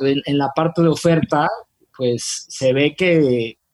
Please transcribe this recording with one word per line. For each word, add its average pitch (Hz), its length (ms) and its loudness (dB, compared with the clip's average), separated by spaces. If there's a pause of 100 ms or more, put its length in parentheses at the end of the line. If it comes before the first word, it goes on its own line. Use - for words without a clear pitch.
en, 139 240 0
en 143 120 0
la 139 160 -2
parte 165 280 0
de 165 60 4
oferta, 156 600 2 (480)
pues, 120 520 -4
se 131 260 0
ve 147 200 0
que 139 640 2 (180)